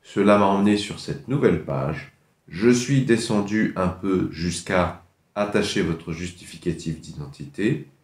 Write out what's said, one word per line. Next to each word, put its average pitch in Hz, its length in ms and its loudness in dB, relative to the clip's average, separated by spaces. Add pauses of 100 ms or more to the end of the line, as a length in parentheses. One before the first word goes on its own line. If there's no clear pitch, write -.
Cela 104 360 4
m'a 101 80 4
emmené 101 320 4
sur - 240 -6
cette - 260 -10
nouvelle 107 380 2
page. 69 480 -6 (360)
Je 95 200 2
suis 123 320 2
descendu 110 720 0
un 92 140 0
peu 95 420 -2
jusqu'à 87 720 -2 (320)
Attacher 104 460 0
votre 82 320 -4
justificatif 82 880 -8
d'identité. 73 880 -6 (160)